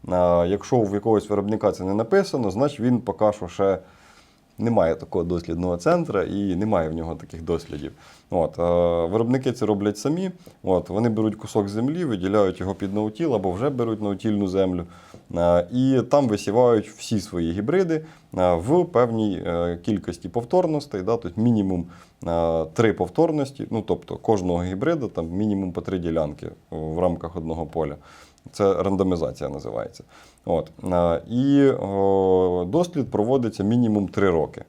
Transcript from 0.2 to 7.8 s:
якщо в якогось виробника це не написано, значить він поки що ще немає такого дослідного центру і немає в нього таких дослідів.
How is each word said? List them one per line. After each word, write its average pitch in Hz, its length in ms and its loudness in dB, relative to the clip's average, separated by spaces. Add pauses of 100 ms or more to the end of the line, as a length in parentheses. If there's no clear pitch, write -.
якщо 101 340 0
в 98 120 0
якогось 104 360 2
виробника 104 420 0
це 110 120 -8
не 95 100 -2
написано, 123 580 0
значить 131 280 -2
він 120 220 2
поки 104 320 0
що 87 140 -8
ще 98 320 0 (800)
немає 101 360 2
такого - 280 -4
дослідного 87 540 -2
центру 151 440 0
і 98 340 -2
немає 90 340 0
в 80 40 -6
нього 82 220 -6
таких 82 260 -16
дослідів. 78 500 -6 (380)